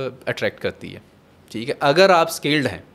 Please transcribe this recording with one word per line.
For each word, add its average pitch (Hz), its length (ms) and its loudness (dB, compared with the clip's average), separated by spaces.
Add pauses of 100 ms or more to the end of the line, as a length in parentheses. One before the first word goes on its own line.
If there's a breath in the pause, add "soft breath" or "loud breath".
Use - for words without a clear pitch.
(280)
अट्रैक्ट - 320 -4
करती 90 280 -8
है, 95 140 -16 (480)
ठीक 113 180 -8
है। - 140 -6
अगर 165 280 6
आप 165 180 4
स्किल्ड 147 380 -2
हैं, 87 180 -6 (100)